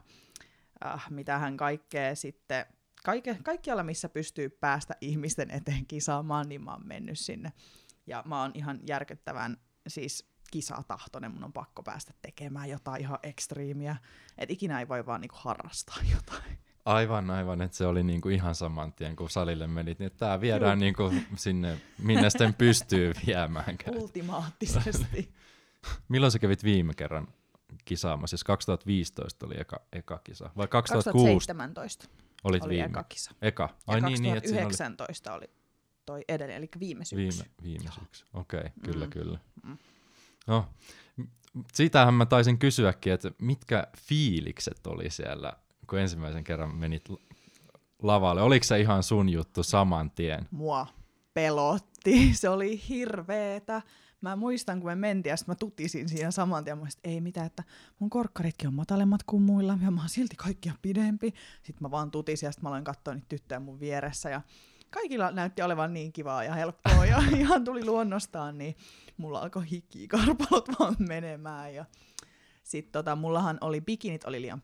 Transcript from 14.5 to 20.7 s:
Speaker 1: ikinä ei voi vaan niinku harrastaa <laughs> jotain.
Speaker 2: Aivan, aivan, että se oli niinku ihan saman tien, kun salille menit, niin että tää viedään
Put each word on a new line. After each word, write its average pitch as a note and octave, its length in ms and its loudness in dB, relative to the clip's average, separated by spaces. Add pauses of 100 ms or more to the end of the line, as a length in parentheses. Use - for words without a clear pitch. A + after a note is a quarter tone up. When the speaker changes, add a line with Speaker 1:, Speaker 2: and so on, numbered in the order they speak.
Speaker 1:
ikinä E3+ 280 -4
ei B2 80 -8
voi B2 180 -4
vaan A#2 160 -6
niinku - 180 -14
harrastaa - 580 -10 (120)
<laughs> - 60 4
jotain. - 420 -6 (280)
Speaker 2:
Aivan, G#2+ 440 2
aivan, F#2 320 -2
että F#2 160 -4
se F#2 80 2
oli F2 180 4
niinku F2 260 0
ihan F2+ 260 2
saman D#2+ 380 -6
tien, D#2+ 220 -8
kun D#2+ 140 -8
salille E2 380 -2
menit, E2 320 -4
niin G2 80 -4
että - 180 -6
tää F#2+ 160 0
viedään G#2 360 4